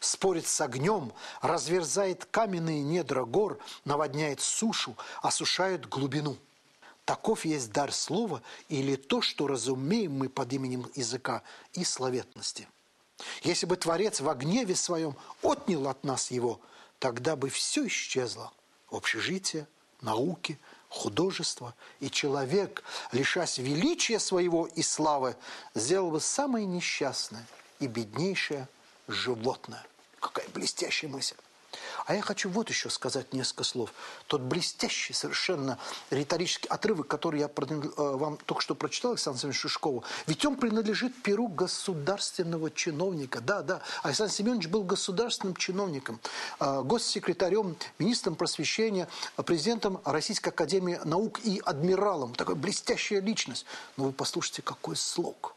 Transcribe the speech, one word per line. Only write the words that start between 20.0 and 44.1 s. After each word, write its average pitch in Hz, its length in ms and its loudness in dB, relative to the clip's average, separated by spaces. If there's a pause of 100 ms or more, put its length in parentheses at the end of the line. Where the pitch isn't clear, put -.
науки, 135 580 0 (300)
художество. 127 840 -2 (260)
И 139 100 -4
человек, 151 720 0 (300)
лишась 143 460 2
величия 196 600 2
своего 175 480 4
и - 160 -4
славы, 143 540 2 (380)
сделал 175 360 2
бы 156 100 0
самое 262 440 0
несчастное 139 800 -2 (340)
и 143 60 0
беднейшее 131 800 -2 (420)
животное». 113 760 -2 (360)
Какая - 280 -4
блестящая - 600 -2
мысль. 131 260 -4 (720)
А 165 80 2
я 202 80 2
хочу 196 260 -2
вот 202 220 0
еще 123 180 -2
сказать 127 460 -2
несколько 131 300 -2
слов. - 280 -2 (360)
Тот 143 120 2
блестящий - 720 -2
совершенно 143 640 0 (320)
риторический 151 580 0
отрывок, 160 380 2
который 151 340 0
я 143 80 2
проден-, 147 460 -2
э, 143 220 2
вам 147 220 0
только - 240 -2
что 156 120 0
прочитал, 151 360 -2
Александр 143 300 -2
Семенович 135 200 -2
Шишкову, 139 440 -2 (220)
ведь 160 200 2
он 269 100 2
принадлежит 220 640 2
перу 208 260 2
государственного 165 1200 0
чиновника. 151 720 -2
Да, 170 220 0
да, 160 200 -2 (200)
Александр 180 300 2